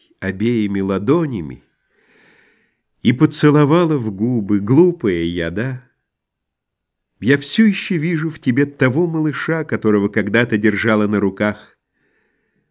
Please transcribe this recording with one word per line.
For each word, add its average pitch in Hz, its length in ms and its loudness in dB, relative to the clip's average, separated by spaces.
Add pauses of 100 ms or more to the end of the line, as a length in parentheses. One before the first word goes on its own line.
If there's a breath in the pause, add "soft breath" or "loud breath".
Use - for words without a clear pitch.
(200)
обеими 98 640 -2
ладонями 101 800 -2 (1400 soft breath)
и 123 120 2
поцеловала 151 840 2
в 110 140 -4
губы. 104 480 -2
"Глупая 120 640 2
я, 85 260 -4
да? 127 340 -8 (1400)
Я 135 180 2
все 220 280 2
еще 196 320 0
вижу 160 320 -2
в 151 100 -16
тебе 143 260 2
того 143 420 0
малыша, 156 560 -4
которого 104 460 0
когда-то 110 480 0
держала 107 500 2
на 104 120 0
руках". 101 580 -4 (920)